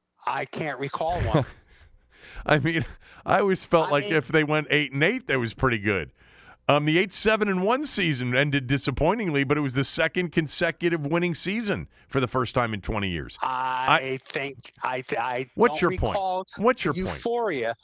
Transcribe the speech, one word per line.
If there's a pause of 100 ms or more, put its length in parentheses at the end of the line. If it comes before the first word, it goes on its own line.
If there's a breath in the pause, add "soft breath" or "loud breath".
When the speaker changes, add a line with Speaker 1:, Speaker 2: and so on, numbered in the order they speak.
(240)
Speaker 1:
I
can't
recall
one. (520 soft breath)
Speaker 2:
<laughs>
I
mean, (400 loud breath)
I
always
felt
Speaker 1:
I
Speaker 2:
like
Speaker 1:
mean
Speaker 2:
if
they
went
eight
and
eight,
that
was
pretty
good. (580 loud breath)
Um,
the
eight
seven
and
one
season
ended
disappointingly,
but
it
was
the
second
consecutive
winning
season (220 soft breath)
for
the
first
time
in
twenty
years.
Speaker 1:
I
Speaker 2:
I (140)
Speaker 1:
think (240)
I
th-,
I
Speaker 2:
What's
Speaker 1:
don't
Speaker 2:
your
point?
Speaker 1:
recall (120)
Speaker 2:
What's
your
Speaker 1:
the
Speaker 2:
point?
Speaker 1:
euphoria.